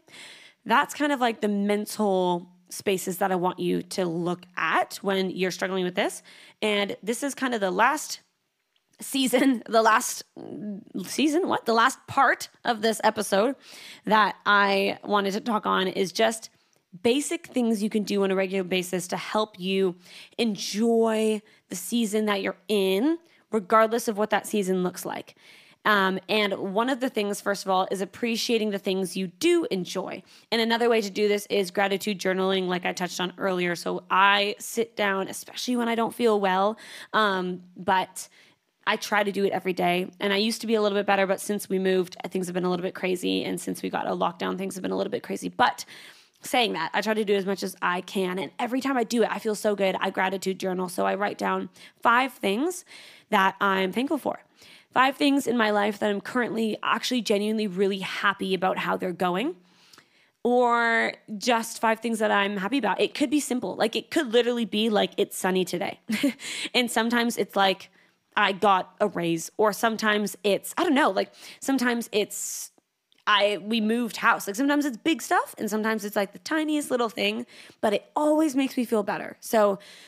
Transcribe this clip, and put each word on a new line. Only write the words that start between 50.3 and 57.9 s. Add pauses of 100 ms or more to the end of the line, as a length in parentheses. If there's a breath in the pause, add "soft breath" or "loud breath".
journal.
So
I
write
down (320 loud breath)
five
things (460 loud breath)
that
I'm
thankful
for. (500 loud breath)
Five
things
in
my
life
that
I'm
currently
actually
genuinely
really